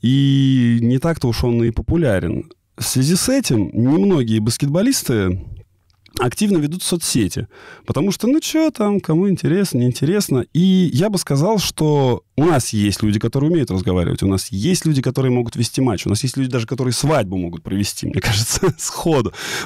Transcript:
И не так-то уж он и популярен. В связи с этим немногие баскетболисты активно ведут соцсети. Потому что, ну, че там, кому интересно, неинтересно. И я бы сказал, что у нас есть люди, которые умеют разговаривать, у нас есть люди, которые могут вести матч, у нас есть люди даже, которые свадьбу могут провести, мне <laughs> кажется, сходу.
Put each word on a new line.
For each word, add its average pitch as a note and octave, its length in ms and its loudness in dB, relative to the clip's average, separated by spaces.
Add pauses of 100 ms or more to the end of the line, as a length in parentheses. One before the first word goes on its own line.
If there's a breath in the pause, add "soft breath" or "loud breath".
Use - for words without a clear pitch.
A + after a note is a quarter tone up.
И C3+ 800 4
не B2 180 2
так-то D#3 300 -2
уж A#2 160 -2
он A#2 180 2
и A#2 80 2
популярен. A2+ 800 -2 (260)
В - 60 -10
связи C3 320 0
с - 140 0
этим F3+ 440 0
немногие C3 680 2
баскетболисты A#2 1080 0 (720)
активно G3 400 0
ведут D3+ 240 -2
соцсети. - 640 -2 (380 loud breath)
Потому F3 240 -2
что, - 160 -4
ну, D4 140 2
че D#4+ 300 0
там, G#3 300 0
кому E3+ 280 2
интересно, E3+ 500 0
неинтересно. C#3 760 0
И F#3 400 4
я F3 180 2
бы G3 80 -2
сказал, F3 400 0
что C#3+ 640 0 (140)
у C3+ 80 4
нас D#3 280 2
есть G#2 300 0
люди, G#2+ 160 2
которые C3+ 320 0
умеют D#3+ 200 0
разговаривать, F2+ 520 0
у F#2+ 60 2
нас G2 240 -2
есть D3 340 -2
люди, C#3+ 160 2
которые C3 300 0
могут A#2+ 240 -2
вести - 240 -2
матч, A#2+ 260 0
у - 20 -2
нас G2+ 140 0
есть C3 140 -4
люди C3 120 -2
даже, B2 200 -4
которые B2+ 240 -2
свадьбу A#2 440 0
могут E2+ 280 -6
провести, F#2+ 420 -4
мне F#2+ 140 -4
<laughs> - 0 -
кажется, A2+ 580 0
сходу. - 540 -2 (340 loud breath)